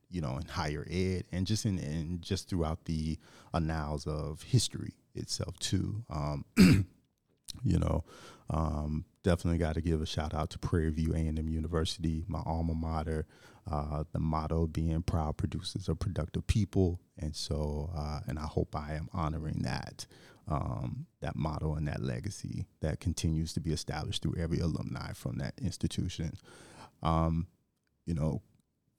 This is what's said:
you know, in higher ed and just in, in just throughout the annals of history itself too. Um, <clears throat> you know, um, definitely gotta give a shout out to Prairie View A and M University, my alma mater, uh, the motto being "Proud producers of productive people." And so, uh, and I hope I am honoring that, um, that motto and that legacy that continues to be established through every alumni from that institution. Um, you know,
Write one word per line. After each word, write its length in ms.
you 120
know, 160
in 100
higher 420
ed 420
and 160
just 180
in, 140
in 420
just 280
throughout 360
the 320
annals 520
of 380
history 500
itself 440
too. 520
Um, 400
<clears throat> 60
you 160
know, 240
um, 560
definitely 340
gotta 240
give 200
a 40
shout 280
out 180
to 80
Prairie 320
View 220
A 40
and 220
M 100
University, 800
my 180
alma 300
mater, 500
uh, 340
the 60
motto 480
being 340
"Proud 360
producers 520
of 100
productive 480
people." 520
And 180
so, 600
uh, 320
and 120
I 60
hope 300
I 180
am 180
honoring 520
that, 420
um, 600
that 160
motto 400
and 140
that 120
legacy 680
that 220
continues 520
to 60
be 140
established 480
through 160
every 220
alumni 540
from 260
that 220
institution. 720
Um, 440
you 80
know, 280